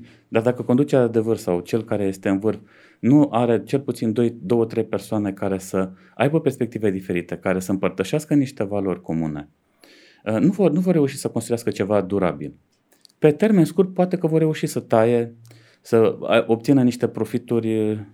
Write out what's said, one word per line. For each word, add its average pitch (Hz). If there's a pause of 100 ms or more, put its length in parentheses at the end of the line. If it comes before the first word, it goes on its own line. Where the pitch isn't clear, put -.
(280)
dar 113
dacă 123
conducerea 131
de 113
vârf 110
sau 90
cel 110
care 101
este 95
în 98
vârf 101 (420)
nu 139
are 117
cel 135
puțin 120
doi, 117
două, 113
trei 113
persoane 104
care 98
să 95 (240)
aibă 147
perspective 117
diferite, 90
care 92
să 92
împărtășească 98
niște 131
valori 98
comune, 78 (760)
uh, 110
nu 170
vor, 190
nu 156
vor 180
reuși 139
să -
construiască 113
ceva 101
durabil. 90 (640)
Pe 156
termen 196
scurt, 185
poate 180
că 175
vor 160
reuși 156
să 127
taie, 117 (460)
să 113
a-, 113
obțină 127
niște 123
profituri, 110
uh, 107 (160)